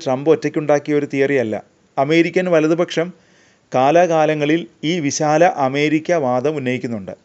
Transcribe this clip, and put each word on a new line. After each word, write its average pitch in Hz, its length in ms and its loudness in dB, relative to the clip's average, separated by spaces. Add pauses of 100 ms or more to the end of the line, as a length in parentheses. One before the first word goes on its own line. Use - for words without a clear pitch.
ട്രംപ് 139 280 -4
ഒറ്റയ്ക്കുണ്ടാക്കിയ 147 680 0
ഒരു 143 140 -4
തിയറിയല്ല. 135 440 0 (400)
അമേരിക്കൻ 165 560 2
വലതുപക്ഷം 165 560 0 (640)
കാലാകാലങ്ങളിൽ 156 880 2 (240)
ഈ 156 160 -2
വിശാല 151 440 2 (200)
അമേരിക്ക 151 640 0
വാദം 127 300 0
ഉന്നയിക്കുന്നുണ്ട്. 120 560 -6 (120)